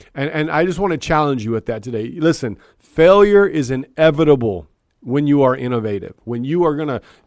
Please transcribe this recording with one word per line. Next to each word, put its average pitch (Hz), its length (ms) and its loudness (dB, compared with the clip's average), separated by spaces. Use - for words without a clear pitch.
And, 139 140 -4
and 156 220 -4
I 160 160 0
just 175 120 -4
want 190 120 -2
to 156 80 -4
challenge 147 440 -2
you 113 100 -4
with 110 120 -4
that 110 180 -6
today. 117 260 -8
Listen, 156 500 -2
failure 202 720 4
is 147 240 -2
inevitable 139 1000 0
when 143 260 -2
you 143 160 4
are 131 120 4
innovative, 117 600 -6
when 120 200 -8
you 170 200 -2
are 151 120 0
gonna 147 220 -6